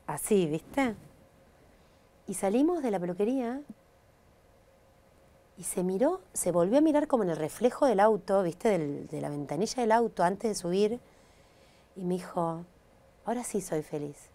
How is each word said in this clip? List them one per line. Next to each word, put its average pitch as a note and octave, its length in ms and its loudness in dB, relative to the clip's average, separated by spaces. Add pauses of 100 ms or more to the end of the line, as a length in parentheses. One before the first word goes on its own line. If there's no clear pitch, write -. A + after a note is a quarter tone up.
así, F3 400 2
¿viste? G#3 480 -2 (1300)
Y G3+ 60 -6
salimos C#4+ 500 2
de A#3+ 80 0
la F#3 80 0
peluquería A3+ 600 -2 (2000)
y E3+ 60 -16
se - 200 -4
miró, A#3 380 0 (120)
se - 180 -2
volvió F3+ 280 4
a - 20 6
mirar D4 260 4
como A#3 160 2
en F3+ 60 0
el D#3 80 -2
reflejo G#3 480 0
del G#3+ 140 4
auto, G3+ 440 4
¿viste? F3 260 0
Del, D3+ 380 -2
de D3 140 -8
la D3 80 -4
ventanilla D3 520 -4
del A3 100 2
auto A3 320 2
antes G3 260 0
de G#3 60 -4
subir. G#3 440 0 (960)
Y F#3+ 100 -8
me F3+ 100 0
dijo, E3+ 500 -4 (600)
"Ahora A#3+ 180 -4
sí G#3 180 -4
soy D#3 220 -4
feliz". D3 340 -10 (180)